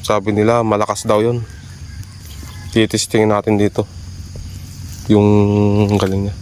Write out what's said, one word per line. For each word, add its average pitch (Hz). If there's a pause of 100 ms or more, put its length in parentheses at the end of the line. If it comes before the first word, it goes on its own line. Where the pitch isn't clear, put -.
Sabi 107
nila, 110
malakas 104
daw 107
yun. 117 (1300)
Titestingin 110
natin 104
dito 101 (1300)
yung 104 (720)
galing 98
niya. -